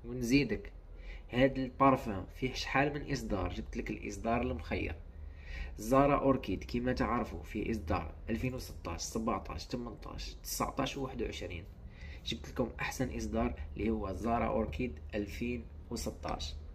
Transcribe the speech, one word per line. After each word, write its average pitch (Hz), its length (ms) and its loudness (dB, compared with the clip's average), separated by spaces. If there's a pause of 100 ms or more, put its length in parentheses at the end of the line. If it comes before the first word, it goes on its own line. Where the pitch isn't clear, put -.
ونزيدك، 120 640 4 (600)
هاد 131 260 6
البارفان 127 680 4 (100)
فيه 127 180 -2
شحال 143 400 2
من 143 180 -4
اصدار، 107 420 0
جبت - 240 -4
لك 117 120 -2
الاصدار 113 520 0
المخير. 120 540 -2 (800)
زارا 135 420 8
اوركيد 127 440 4
كيما 123 300 0
تعرفوا 110 500 0
فيه - 280 -2
اصدار 95 440 0 (140)
ألفين 117 240 0
وستاش، - 480 -6
سبعتاش، 113 640 -2
تمنتاش، - 760 -6
تسعتاش - 540 -2
وواحد 127 240 -4
وعشرين. 90 420 -4 (600)
جبت - 240 -4
لكم 117 200 0 (100)
احسن - 360 -2
اصدار 113 440 0 (180)
اللي 104 120 2
هو 101 240 0
زارا 113 340 2
اوركيد 113 520 0 (160)
ألفين 117 500 -2 (260)
وستاش. - 640 -4 (200)